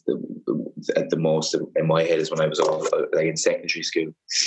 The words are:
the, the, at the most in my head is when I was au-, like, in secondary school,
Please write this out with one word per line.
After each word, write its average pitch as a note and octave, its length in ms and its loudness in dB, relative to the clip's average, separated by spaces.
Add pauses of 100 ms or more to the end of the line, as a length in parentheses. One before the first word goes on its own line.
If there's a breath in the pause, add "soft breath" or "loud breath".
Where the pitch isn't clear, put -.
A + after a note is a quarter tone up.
the, - 160 -2 (240)
the, - 500 -4
at D#2+ 140 0
the D#2+ 80 2
most D#2+ 380 2 (180)
in D#2+ 140 2
my D#2+ 160 4
head E2 160 2
is D#2 100 -2
when D#2+ 100 -2
I D#2 60 4
was D#2 140 0
au-, D#2 520 0
like, D#2+ 140 2
in D#2+ 100 -2
secondary E2+ 460 -2
school, D#2+ 320 -2 (320 loud breath)